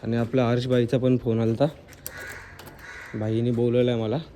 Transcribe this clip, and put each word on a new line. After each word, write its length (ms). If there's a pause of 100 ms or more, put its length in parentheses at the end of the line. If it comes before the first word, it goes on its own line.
आणि 140
आपल्या 320
हर्षबाईचा 500
पण 180
फोन 240
आलता, 260 (1500)
बाईने 360
बोलवलंय 460
मला. 200 (200)